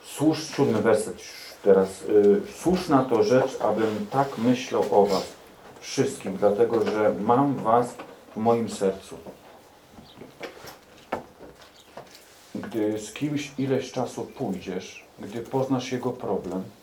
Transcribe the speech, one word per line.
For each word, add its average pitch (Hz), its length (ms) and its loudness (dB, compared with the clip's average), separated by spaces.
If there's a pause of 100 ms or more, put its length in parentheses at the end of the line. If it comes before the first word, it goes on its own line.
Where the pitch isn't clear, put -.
(160)
Słusz-, 156 400 0
siódmy 113 260 2
werset 104 360 2
już - 280 -18 (200)
teraz. 95 360 4
Y, 101 380 6 (220)
„Słuszna 156 420 4
to 110 180 2
rzecz, 123 380 2
abym 107 500 0
tak 139 280 -2
myślał 117 520 0
o 101 160 6
was - 200 0 (540)
wszystkich, - 580 -4
dlatego 107 520 2
że 104 300 2
mam 123 340 2
was 113 400 0 (400)
w - 20 -8
moim 113 320 0
sercu”. 95 480 -4 (3500)
Gdy 107 440 -4
z - 140 -12
kimś 147 460 -6
ileś 135 340 -2
czasu 120 300 -6
pójdziesz, 92 800 -8 (140)
gdy 110 220 -12
poznasz 131 520 -2
jego 127 180 -4
problem 95 520 -6 (200)